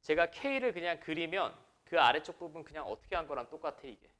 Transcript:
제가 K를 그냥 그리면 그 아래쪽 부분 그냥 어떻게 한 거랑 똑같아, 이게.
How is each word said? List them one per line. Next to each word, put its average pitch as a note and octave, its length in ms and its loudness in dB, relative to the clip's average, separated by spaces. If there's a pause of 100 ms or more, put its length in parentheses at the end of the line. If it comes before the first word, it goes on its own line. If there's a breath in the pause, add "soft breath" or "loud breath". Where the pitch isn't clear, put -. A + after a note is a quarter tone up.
제가 D#3+ 300 2
K를 C4 420 -2
그냥 E3+ 280 -4
그리면 E3 540 -2 (300)
그 E3 160 2
아래쪽 C#3+ 380 4
부분 D#3+ 260 -12
그냥 - 220 -10
어떻게 G3+ 280 -8
한 E3 120 -2
거랑 C3 240 -6
똑같아, D3+ 340 -10
이게. B2 360 -16